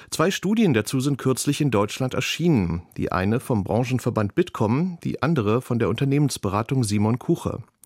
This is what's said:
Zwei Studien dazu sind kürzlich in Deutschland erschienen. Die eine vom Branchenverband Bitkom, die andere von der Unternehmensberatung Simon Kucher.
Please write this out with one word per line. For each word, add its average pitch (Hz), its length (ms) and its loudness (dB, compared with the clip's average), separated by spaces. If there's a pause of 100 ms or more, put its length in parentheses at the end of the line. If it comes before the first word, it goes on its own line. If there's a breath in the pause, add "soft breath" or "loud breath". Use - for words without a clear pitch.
Zwei 165 200 0
Studien 202 440 2
dazu 113 260 0
sind 139 180 0
kürzlich 131 440 0
in 147 100 2
Deutschland 107 420 0
erschienen. 98 720 0 (120)
Die - 160 -4
eine 101 280 0
vom 107 240 0
Branchenverband 113 720 -2
Bitkom, 165 680 0
die - 200 -6
andere 127 380 2
von 120 180 -2
der 101 100 0
Unternehmensberatung 131 920 0
Simon 107 340 0
Kucher. - 460 -4 (220)